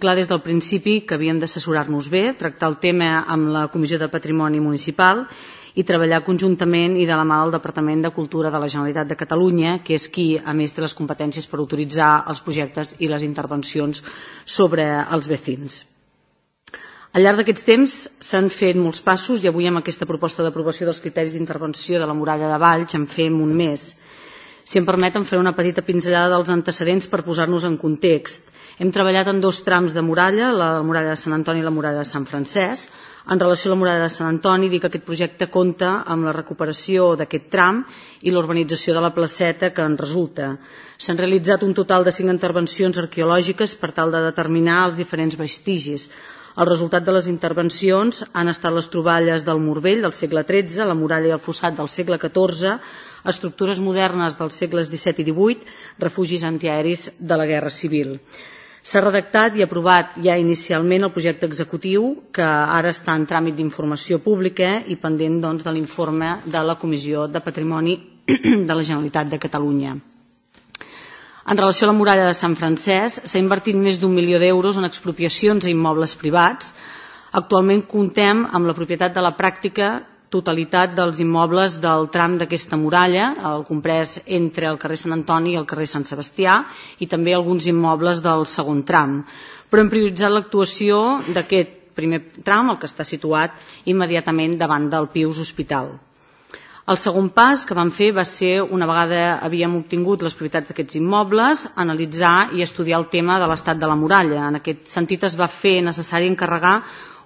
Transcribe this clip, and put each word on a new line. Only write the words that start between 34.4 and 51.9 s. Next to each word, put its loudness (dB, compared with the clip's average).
dic -2
que -2
aquest -10
projecte -4
compta 2
amb -2
la -2
recuperació 0
d'aquest -6
tram 4
i 2
l'urbanització 0
de 2
la 0
placeta 0
que -2
en 0
resulta. -4
S'han -2
realitzat 2
un 2
total 4
de 4
cinc 0
intervencions 0
arqueològiques 0
per -6
tal 0
de 0
determinar 2
els -2
diferents -4
vestigis. -6
El 2
resultat 0
de 2
les 2
intervencions 0
han 2
estat -2
les -2
troballes 2
del 0
Morvell 0
del -2
segle -2
tretze, 0
la 0
muralla 0
i 2
el -6
fossat -4
del -6